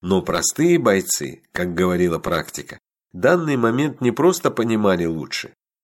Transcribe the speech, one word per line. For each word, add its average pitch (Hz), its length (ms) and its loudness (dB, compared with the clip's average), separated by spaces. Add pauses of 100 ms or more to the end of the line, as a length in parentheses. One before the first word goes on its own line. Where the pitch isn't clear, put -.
Но 92 200 2
простые 151 560 0
бойцы, 98 640 0 (100)
как 90 220 -4
говорила 87 460 0
практика, - 580 -6 (360)
данный 147 440 0
момент 123 420 0
не 123 120 2
просто 160 400 2
понимали 104 540 2
лучше, - 480 -8 (300)